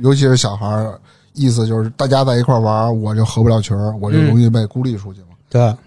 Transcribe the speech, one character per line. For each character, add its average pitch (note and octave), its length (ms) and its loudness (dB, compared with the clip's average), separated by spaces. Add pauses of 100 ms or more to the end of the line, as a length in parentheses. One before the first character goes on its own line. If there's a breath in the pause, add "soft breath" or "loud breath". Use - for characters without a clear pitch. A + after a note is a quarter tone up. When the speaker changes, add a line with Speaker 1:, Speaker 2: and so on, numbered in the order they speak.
Speaker 1:
尤 C3 100 2
其 C#3 100 2
是 C3 140 4
小 G2+ 200 -2
孩 G2+ 100 -6
儿， G#2+ 320 -4 (340 soft breath)
意 C#3 160 0
思 A#2 160 0
就 A2+ 160 -2
是 A2 100 -4
大 C#3 180 -4
家 C3+ 160 2
在 B2+ 140 0
一 A#2+ 40 0
块 B2+ 100 2
儿 B2 60 2
玩 A2 160 0 (120)
儿， A#2 60 -2
我 G#2+ 220 -4
就 A2 100 2
合 A2+ 160 -2
不 A2+ 80 4
了 A2+ 120 2
群 G2+ 160 -4
儿， G#2 240 -4
我 G#2 100 -6
就 - 80 2
容 C3 220 4
易 A#2 100 4
被 A2+ 160 0
孤 B2+ 160 -6
立 B2 140 -4
出 G2 180 -14
去 G2 60 -20
嘛。 F#2 80 -20
Speaker 2:
嗯。 F2 80 -20 (140)
对。 A#2+ 260 2 (100)